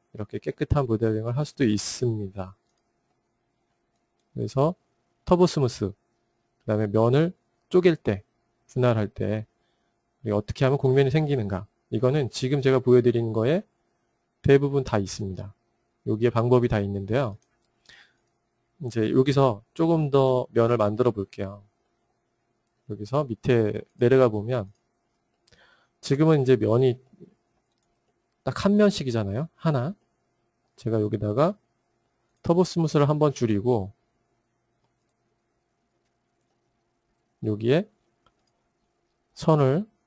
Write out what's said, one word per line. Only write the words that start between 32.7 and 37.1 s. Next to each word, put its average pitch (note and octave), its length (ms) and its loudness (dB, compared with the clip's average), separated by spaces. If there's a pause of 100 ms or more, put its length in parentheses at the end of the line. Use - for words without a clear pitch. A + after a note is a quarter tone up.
한번 D3+ 260 0
줄이고 G#2+ 580 -2 (3500)